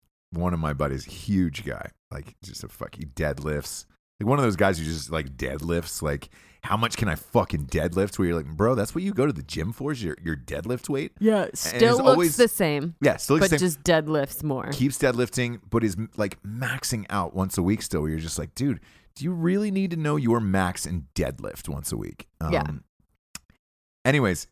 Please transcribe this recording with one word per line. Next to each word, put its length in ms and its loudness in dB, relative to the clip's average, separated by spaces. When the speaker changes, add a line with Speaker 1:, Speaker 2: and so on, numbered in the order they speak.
Speaker 1:
one 220 0
of 60 -2
my 140 0
buddies, 300 -2
huge 640 -2
guy, 240 -8
like, 320 -16
just 200 -14
a 60 -14
fuck, 260 -14
he 100 -10
deadlifts. 800 -4
Like, 80 2
one 100 4
of 60 4
those 100 2
guys 240 4
who 60 -4
just, 260 -6
like, 240 -4
deadlifts, 640 -4
like, 280 -4
"How 140 0
much 180 0
can 140 0
I 60 0
fucking 520 0
deadlift?" 500 0
Where 120 2
you're 80 0
like, 100 -6
"Bro, 280 2
that's 200 -2
what 80 -2
you 100 -2
go 120 2
to 80 0
the 100 -8
gym 300 -4
for, 180 -6
is 100 -6
your, 220 -4
your 140 -2
deadlift 500 -6
weight?" 320 -4
Speaker 2:
Yeah, 240 4
Speaker 1:
And 140 -6
Speaker 2:
still 180 -4
Speaker 1:
it's 20 4
Speaker 2:
looks 120 8
Speaker 1:
always 280 6
Speaker 2:
the 100 8
same, 540 0
Speaker 1:
Yeah, 160 4
still 180 2
looks 140 6
Speaker 2:
but 20 2
Speaker 1:
the 80 4
same. 80 4
Speaker 2:
just 160 -4
deadlifts 600 2
more. 280 -2
Speaker 1:
Keeps 260 0
deadlifting, 640 0
but 140 2
is, 140 0
like, 280 -2
maxing 680 -4
out 260 -2
once 220 -2
a 60 2
week 180 4
still, 200 -2
where 80 0
you're 100 -2
just 200 -6
like, 160 -10
"Dude, 240 -2
do 80 -8
you 80 0
really 380 0
need 200 0
to 60 -4
know 180 0
your 240 4
max 460 0
and 280 -4
deadlift 540 -4
once 240 -6
a 60 -2
week?" 300 -10
Speaker 2:
Yeah. 120 2
Speaker 1:
Um, 220 -6
anyways, 480 2